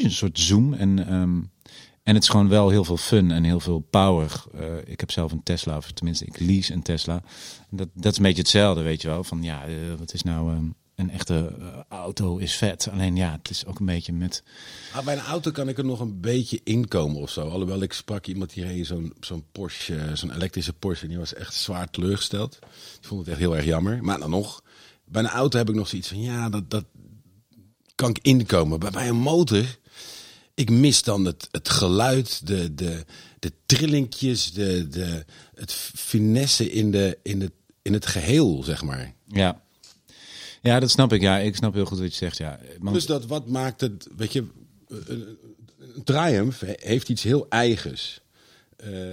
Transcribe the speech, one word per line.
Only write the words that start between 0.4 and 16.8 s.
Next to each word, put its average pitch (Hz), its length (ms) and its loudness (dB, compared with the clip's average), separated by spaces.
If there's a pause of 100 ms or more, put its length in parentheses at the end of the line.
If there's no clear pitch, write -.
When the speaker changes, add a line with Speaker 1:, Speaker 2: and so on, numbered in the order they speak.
Speaker 1:
En, 98 240 4
ehm, 90 380 2 (640)
en 110 120 6
het 107 80 6
is - 60 6
gewoon 101 200 6
wel 101 200 8
heel 98 160 6
veel 85 120 0
fun 92 340 6
en 82 140 4
heel 85 160 4
veel 87 180 0 (120)
power. 90 540 4 (100)
Eh, 78 100 -8 (200)
ik - 160 -12
heb - 100 -4
zelf 80 220 -2
een 78 100 -4
Tesla, 82 340 -2
of 73 160 -8
tenminste, 85 320 -4
ik - 160 -10
lease 92 320 2
een 85 100 -4
Tesla. 85 400 -2 (480)
Dat, 95 240 -6
dat 90 180 0
is - 60 -4
een 101 60 4
beetje 92 180 6
hetzelfde, 98 400 4
weet 80 200 -2
je 82 60 -6
wel. 82 160 -2
Van, 82 180 -6
ja, 78 240 -8
eh, 80 80 -8 (240)
wat 82 160 -12
is - 80 -6
nou, 82 300 -2
ehm, 80 120 -2 (300)
een 92 160 -4
echte, 85 480 -2
eh, - 80 -14 (220)
auto 92 480 -4
is 92 180 -4
vet. 98 380 -2
Alleen 92 240 0
ja, 90 220 0
het - 120 -12
is - 160 -8
ook - 120 -10
een 98 80 -2
beetje 87 260 -2
met 87 300 -4 (520)
Speaker 2:
Ah, 127 100 -6
bij 143 120 -4
een 135 80 -8
auto 156 260 -4
kan 143 180 -4
ik 131 100 -6
er 139 60 -2
nog 127 160 -4
een 104 200 -6
beetje 117 440 0
inkomen 90 560 0